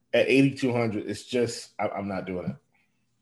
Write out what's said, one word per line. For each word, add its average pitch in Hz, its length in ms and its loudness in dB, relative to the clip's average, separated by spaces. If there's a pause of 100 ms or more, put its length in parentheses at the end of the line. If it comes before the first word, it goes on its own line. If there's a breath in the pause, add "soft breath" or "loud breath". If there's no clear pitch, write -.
(120)
At 120 160 4
eighty-two 135 440 4
hundred, 113 360 -2
it's 104 160 -8
just, - 540 -2
I, 104 100 -2
I'm 98 200 -6
not 92 180 -6
doing 90 240 -6
it. - 60 -8 (640)